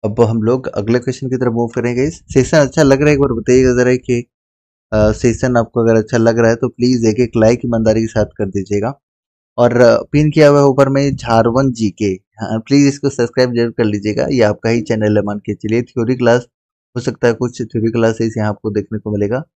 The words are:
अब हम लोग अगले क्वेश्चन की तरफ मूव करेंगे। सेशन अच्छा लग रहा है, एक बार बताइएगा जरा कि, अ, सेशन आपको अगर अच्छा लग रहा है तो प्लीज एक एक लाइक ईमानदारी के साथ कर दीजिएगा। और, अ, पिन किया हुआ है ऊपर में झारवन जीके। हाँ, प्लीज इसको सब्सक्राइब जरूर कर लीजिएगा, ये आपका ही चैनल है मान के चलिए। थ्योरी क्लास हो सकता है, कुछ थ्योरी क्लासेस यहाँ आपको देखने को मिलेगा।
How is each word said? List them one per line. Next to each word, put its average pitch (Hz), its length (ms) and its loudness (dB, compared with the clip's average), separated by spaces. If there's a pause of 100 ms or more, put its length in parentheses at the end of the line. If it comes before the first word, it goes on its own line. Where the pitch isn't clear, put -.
अब 110 180 -4
हम 113 200 0
लोग 127 340 -2
अगले 113 240 -2
क्वेश्चन 127 300 -8
की 131 60 -4
तरफ 123 180 -2
मूव 117 200 -2
करेंगे। 120 360 -2
सेशन - 480 0
अच्छा 139 240 0
लग 135 180 4
रहा 147 80 2
है, 151 60 4
एक 135 60 0
बार 135 120 2
बताइएगा 123 440 2
जरा 123 220 2
कि, 120 220 -4 (720)
अ, 107 220 2
सेशन 123 420 -2
आपको 117 260 -2
अगर 113 160 2
अच्छा 107 200 -2
लग 113 200 2
रहा 113 120 2
है 117 60 0
तो 127 140 -4
प्लीज 120 360 -2
एक 110 140 0
एक 120 160 -2
लाइक 113 280 2
ईमानदारी 113 360 0
के 113 80 -2
साथ 104 180 -2 (120)
कर 104 100 -2
दीजिएगा। 101 500 -4 (600)
और, 120 220 2
अ, 117 220 6
पिन 151 280 0
किया 147 180 4
हुआ 143 100 6
है 143 60 4
ऊपर 135 240 4
में 139 280 -2
झारवन 117 560 0
जीके। 110 320 -4
हाँ, 101 540 -6
प्लीज 139 280 2
इसको 139 240 -2
सब्सक्राइब 123 440 -4
जरूर 117 160 0
कर 117 140 -2
लीजिएगा, 104 460 -2
ये 127 120 0
आपका 104 280 0
ही 117 120 0
चैनल 107 340 0
है 101 60 0
मान 101 160 -6
के 104 160 -8
चलिए। 113 280 -4
थ्योरी 120 340 -4
क्लास 123 300 2 (500)
हो 123 40 -6
सकता 120 280 -2
है, 113 60 0
कुछ 120 280 -6
थ्योरी 113 300 -4
क्लासेस 113 440 0
यहाँ 107 120 -2
आपको 107 220 -6
देखने 104 280 -6
को 107 140 -8
मिलेगा। 104 320 -4 (140)